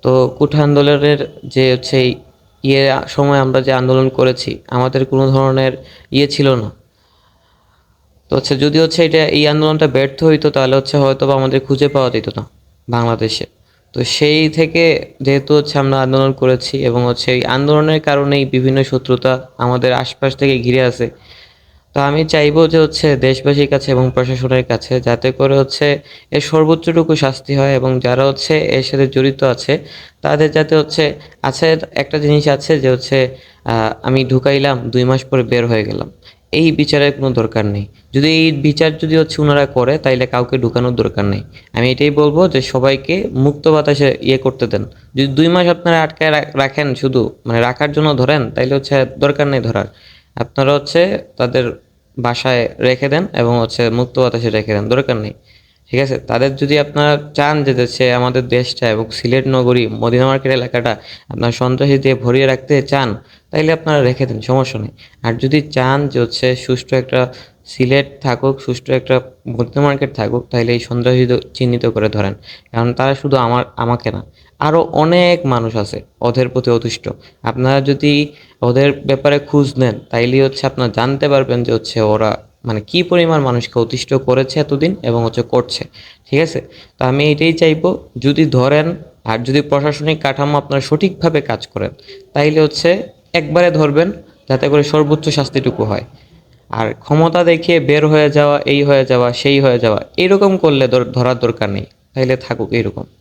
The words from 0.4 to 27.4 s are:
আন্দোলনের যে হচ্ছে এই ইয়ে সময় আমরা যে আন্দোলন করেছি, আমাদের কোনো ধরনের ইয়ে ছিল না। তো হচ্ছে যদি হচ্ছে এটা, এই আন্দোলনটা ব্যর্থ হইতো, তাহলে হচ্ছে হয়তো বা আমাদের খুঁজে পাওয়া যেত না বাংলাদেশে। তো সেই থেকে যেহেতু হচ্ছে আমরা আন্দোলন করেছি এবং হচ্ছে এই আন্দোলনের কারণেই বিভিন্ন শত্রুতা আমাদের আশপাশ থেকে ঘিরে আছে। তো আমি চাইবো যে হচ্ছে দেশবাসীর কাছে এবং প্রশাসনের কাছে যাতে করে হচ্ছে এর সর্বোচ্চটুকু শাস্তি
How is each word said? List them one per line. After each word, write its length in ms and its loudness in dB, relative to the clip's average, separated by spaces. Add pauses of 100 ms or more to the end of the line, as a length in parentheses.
আন্দোলনের 680 2 (120)
যে 280 2
হচ্ছে 280 0
এই 140 0 (480)
ইয়ে 300 2 (160)
সময় 300 2
আমরা 220 2
যে 120 0
আন্দোলন 360 2
করেছি, 500 -2 (100)
আমাদের 360 0
কোনো 260 0
ধরনের 420 2 (380)
ইয়ে 180 2
ছিল 260 2
না। 160 -4 (1600)
তো 80 -2
হচ্ছে 200 -2
যদি 220 0
হচ্ছে 260 2
এটা, 220 2
এই 220 2
আন্দোলনটা 380 2
ব্যর্থ 380 0
হইতো, 260 4
তাহলে 260 0
হচ্ছে 200 -2
হয়তো 300 2
বা 80 2
আমাদের 260 0
খুঁজে 280 0
পাওয়া 220 0
যেত 180 -4
না 180 -8 (440)
বাংলাদেশে। 560 -2 (460)
তো 120 -2
সেই 440 2
থেকে 760 0
যেহেতু 320 2
হচ্ছে 240 0
আমরা 220 0
আন্দোলন 320 2
করেছি 520 -2
এবং 220 0
হচ্ছে 260 -2
এই 120 0
আন্দোলনের 560 2
কারণেই 440 0
বিভিন্ন 380 0
শত্রুতা 680 -2 (100)
আমাদের 340 0
আশপাশ 440 -4
থেকে 220 0
ঘিরে 240 0
আছে। 280 -2 (840)
তো 60 -2
আমি 240 0
চাইবো 440 2
যে 100 2
হচ্ছে 380 2
দেশবাসীর 520 2
কাছে 220 -2
এবং 240 2
প্রশাসনের 500 0
কাছে 360 -2
যাতে 320 0
করে 260 2
হচ্ছে 400 0 (320)
এর 100 0
সর্বোচ্চটুকু 760 2
শাস্তি 380 -2